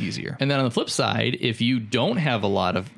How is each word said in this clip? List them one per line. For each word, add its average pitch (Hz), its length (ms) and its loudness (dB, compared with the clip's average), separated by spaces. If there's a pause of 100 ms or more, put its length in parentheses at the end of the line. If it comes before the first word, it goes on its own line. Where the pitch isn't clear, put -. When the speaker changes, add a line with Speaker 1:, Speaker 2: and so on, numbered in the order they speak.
Speaker 1:
easier. - 400 -6
Speaker 2:
And 139 100 2
then 139 80 2
on 135 60 2
the 123 60 2
flip 262 180 -2
side, 113 500 0
if 117 220 0
you 120 200 2
don't 123 360 0
have 135 260 0
a 104 40 2
lot 92 320 2
of 92 200 -6